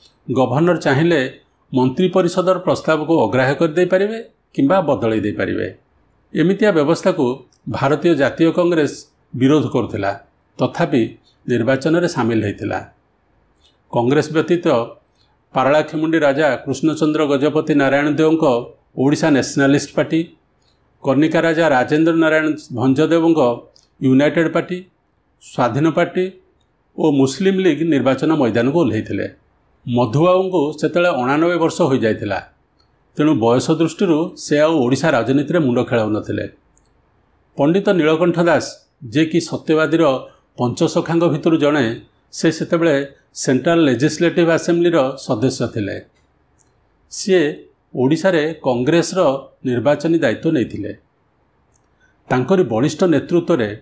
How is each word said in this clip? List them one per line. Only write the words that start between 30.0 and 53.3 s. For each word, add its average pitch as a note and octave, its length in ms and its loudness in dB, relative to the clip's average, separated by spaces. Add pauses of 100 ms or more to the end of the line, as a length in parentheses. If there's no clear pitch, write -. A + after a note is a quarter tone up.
ସେତେବେଳେ F3 320 0
ଅଣାନବେ D3 480 0
ବର୍ଷ D#3+ 220 0
ହୋଇଯାଇଥିଲା, A2 560 0 (800)
ତେଣୁ D3+ 200 2
ବୟସ A#2 300 2 (100)
ଦୃଷ୍ଟିରୁ D#3+ 420 0 (180)
ସେ - 240 -4
ଆଉ D#3 200 2
ଓଡ଼ିଶା B2+ 300 0
ରାଜନୀତିରେ C3+ 500 0
ମୁଣ୍ଡ B2+ 240 0
ଖେଳାଉନଥିଲେ। G#2+ 640 -2 (1080)
ପଣ୍ଡିତ E3 360 0
ନୀଳକଣ୍ଠ E3 440 2 (120)
ଦାସ, D3 160 2 (400)
ଯିଏକି D#3 360 -2
ସତ୍ୟବାଦୀର D#3 640 0 (520)
ପଞ୍ଚସଖାଙ୍କ D#3+ 720 0
ଭିତରୁ D#3 320 2
ଜଣେ, C#3+ 240 2 (480)
ସେ - 180 -2
ସେତେବେଳେ D#3+ 460 0 (380)
ସେଣ୍ଟ୍ରାଲ C#3+ 500 0
ଲେଜିସ୍ଲେଟିଭ D#3 640 2
ଆସେମ୍ବଲିର E3+ 480 2 (220)
ସଦସ୍ୟ B2 480 -2
ଥିଲେ। F#2+ 280 -8 (1160)
ସିଏ F#3 320 0 (500)
ଓଡ଼ିଶାରେ D#3+ 480 0 (240)
କଂଗ୍ରେସର D#3 540 0 (440)
ନିର୍ବାଚନୀ C3+ 540 0
ଦାୟିତ୍ୱ C#3+ 360 0
ନେଇଥିଲେ। G#2 380 -4 (1400)
ତାଙ୍କରି C3 380 2
ବଳିଷ୍ଠ A#2 400 -2
ନେତୃତ୍ୱରେ E3+ 640 0 (140)